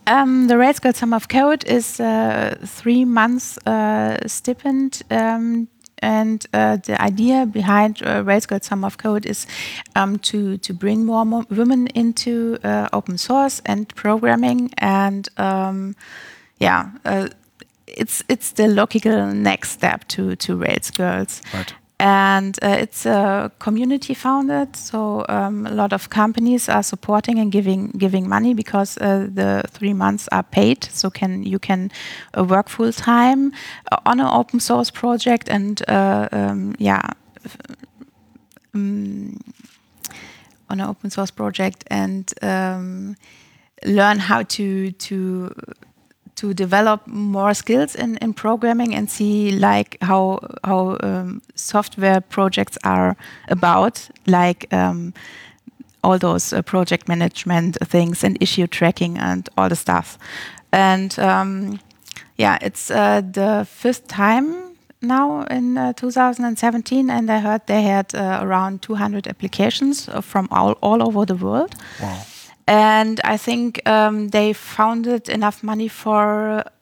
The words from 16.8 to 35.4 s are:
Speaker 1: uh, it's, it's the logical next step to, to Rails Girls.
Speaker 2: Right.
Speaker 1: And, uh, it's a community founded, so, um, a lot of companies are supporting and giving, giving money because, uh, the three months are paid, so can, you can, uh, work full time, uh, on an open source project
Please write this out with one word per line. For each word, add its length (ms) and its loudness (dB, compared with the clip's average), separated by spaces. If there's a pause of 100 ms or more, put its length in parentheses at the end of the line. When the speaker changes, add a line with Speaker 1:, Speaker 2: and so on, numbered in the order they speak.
Speaker 1:
uh, 240 -2 (580)
it's, 400 -6
it's 240 -2
the 160 2
logical 600 2
next 440 -2
step 380 -2
to, 260 -4
to 220 -4
Rails 340 -2
Girls. 500 -4 (120)
Speaker 2:
Right. 200 -8 (260)
Speaker 1:
And, 640 2
uh, 180 2
it's 280 -6
a 500 0
community 560 -2
founded, 640 0
so, 540 -4
um, 360 -2
a 60 -6
lot 220 0
of 180 -6
companies 580 2
are 140 2
supporting 560 0
and 120 2
giving, 360 2 (100)
giving 320 0
money 240 2
because, 460 -2
uh, 340 0
the 380 0
three 220 -2
months 380 -2
are 120 0
paid, 400 2
so 260 -4
can, 320 -4
you 160 -4
can, 320 -2 (480)
uh, 60 2
work 260 2
full 240 -2
time, 580 4 (400)
uh, 140 2
on 140 2
an 80 2
open 320 2
source 320 0
project 580 0